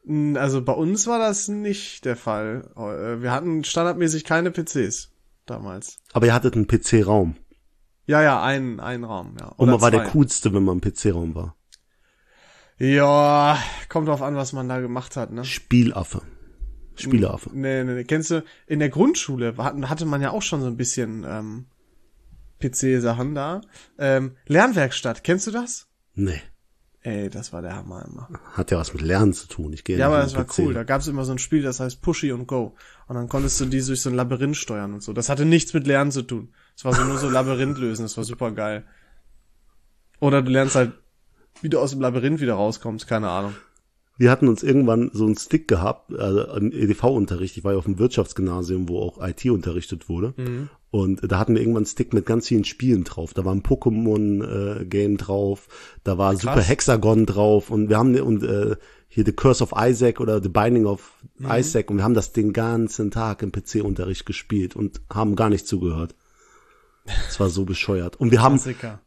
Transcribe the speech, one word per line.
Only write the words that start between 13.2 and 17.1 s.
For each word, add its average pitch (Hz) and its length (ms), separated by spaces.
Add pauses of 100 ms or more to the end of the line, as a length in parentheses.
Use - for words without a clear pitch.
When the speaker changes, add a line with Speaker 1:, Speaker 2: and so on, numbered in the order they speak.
Speaker 1:
kommt 156 200
drauf 143 140
an, 143 140
was 135 160
man 131 160
da 127 120
gemacht 123 360
hat, 117 160
ne? 117 120
Speaker 2:
Spielaffe. 120 760 (720)
Spielaffe. - 580